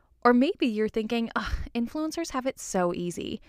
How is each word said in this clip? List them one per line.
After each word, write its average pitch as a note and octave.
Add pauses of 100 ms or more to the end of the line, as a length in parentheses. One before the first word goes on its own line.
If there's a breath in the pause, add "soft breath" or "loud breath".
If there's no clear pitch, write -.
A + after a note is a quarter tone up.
(220 soft breath)
Or A#3+
maybe C#4
you're G#3+
thinking, A3+
"Ugh, A3 (200)
influencers D#4
have B3+
it C4
so F3+
easy." -